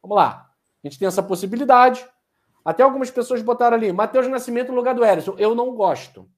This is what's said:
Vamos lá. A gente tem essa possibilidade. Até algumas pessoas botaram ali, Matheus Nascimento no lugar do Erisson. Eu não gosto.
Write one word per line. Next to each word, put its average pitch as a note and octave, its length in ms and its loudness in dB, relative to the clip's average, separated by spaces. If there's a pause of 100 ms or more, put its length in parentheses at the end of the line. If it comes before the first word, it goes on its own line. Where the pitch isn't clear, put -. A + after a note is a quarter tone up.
Vamos G3+ 140 -4
lá. C3+ 340 0 (320)
A D3 60 -12
gente C#3+ 100 -18
tem G3 100 -2
essa F#3+ 140 -2
possibilidade. B3 800 2 (600)
Até D#3+ 180 0
algumas C4 280 2
pessoas B3 300 -4
botaram A#3+ 360 0
ali, A3 160 -2
Matheus A3 360 0
Nascimento B3 420 -6
no C4 60 -8
lugar B3 180 -2
do A#3 100 0
Erisson. F#3+ 340 2
Eu G#3+ 160 0
não B3 200 -4
gosto. D#3+ 640 -4